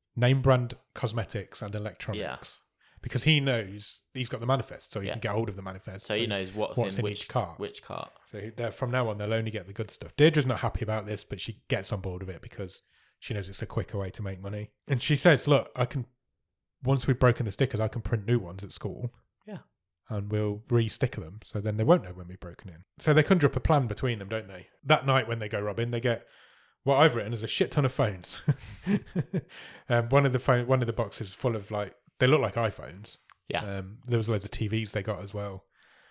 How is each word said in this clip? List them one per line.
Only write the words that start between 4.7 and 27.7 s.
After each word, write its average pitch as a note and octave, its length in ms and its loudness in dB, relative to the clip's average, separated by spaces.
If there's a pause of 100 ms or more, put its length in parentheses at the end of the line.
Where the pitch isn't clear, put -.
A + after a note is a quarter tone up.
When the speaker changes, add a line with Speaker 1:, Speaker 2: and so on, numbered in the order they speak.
Speaker 1:
so G#2+ 80 -4
he G2 60 -6
Speaker 2:
Yeah. - 80 -4
Speaker 1:
can A2+ 60 -8
get G#2+ 120 -2
hold A2 160 0
of F#2+ 80 -8
the G2 60 -12
manifest F#2+ 440 -12
Speaker 2:
So G#2+ 80 -2
he A2+ 100 2
Speaker 1:
and A2 60 -2
Speaker 2:
knows F#2+ 220 -4
what's G#2+ 260 -2
Speaker 1:
what's G2+ 180 0
Speaker 2:
in - 40 -2
Speaker 1:
in G#2+ 40 0
Speaker 2:
which, G#2 180 -4
Speaker 1:
each - 60 -10
cart. G2 300 -4
Speaker 2:
which - 240 -8
cart. - 280 -10 (200)
Speaker 1:
So A2 100 -12
he, G#2+ 100 -10
they're, A2+ 220 -4
from B2 180 -4
now B2 180 0
on, G#2 100 -2
they'll G#2 140 -2
only A2+ 180 0
get G2 160 -8
the F#2+ 60 -14
good G2+ 180 -6
stuff. - 260 -16
Deirdre's D3+ 280 8
not B2+ 160 2
happy - 220 0
about G#2+ 240 -2
this, G#2 180 -6
but F#2+ 160 -10
she - 280 -10
gets G#2 240 -2
on G2+ 100 -2
board F#2 200 -6
with F#2 140 -8
it - 60 -16
because - 400 -12 (360)
she - 140 -8
knows G2+ 160 -4
it's G2 140 -8
a G#2 40 -6
quicker - 320 -4
way F#2+ 120 -4
to G#2 120 -10
make F#2+ 180 -6
money. G#2 300 -8 (160)
And C3+ 140 0
she D3+ 160 2
says, D3 320 6
"Look, C3+ 260 4
I B2 120 0
can, B2+ 180 -4 (800)
once C3 240 2
we've B2+ 120 2
broken B2 280 4
the G2+ 60 -4
stickers, A#2+ 280 0
I A2 80 2
can A2+ 140 -4
print G#2 240 0
new A#2+ 120 4
ones F#2 240 -6
at G2 100 -10
school." - 420 -6 (320)
Speaker 2:
Yeah. G#3 120 -10 (520)
Speaker 1:
And G#2 200 -4
we'll G#2+ 380 0
re-sticker A#2 540 0
them, F#2+ 200 -12
so - 180 -6
then G#2+ 180 -2
they A2 60 4
won't D#3 200 6
know F#2 80 -10
when F2 160 -12
we've F2+ 120 -14
broken F2 280 -14
in. E2 160 -18 (140)
So D3+ 160 4
they D3+ 80 8
conjure E3 240 6
up - 100 4
a C3 40 0
plan C#3 260 4
between A#2 320 -2
them, G2 100 -8
don't G#2+ 200 -4
they? F#2 180 -14 (180)
That C#3 220 4
night C3 200 4
when A#2 120 -2
they G#2+ 100 -4
go G#2 120 -2
robbing, G#2 300 -2
they A#2+ 100 -2
get A#2 260 0 (560)
what C3+ 140 4
I've C#3+ 180 8
written A2 180 -2
as A2 100 -4
a A2+ 40 -4
shit - 240 0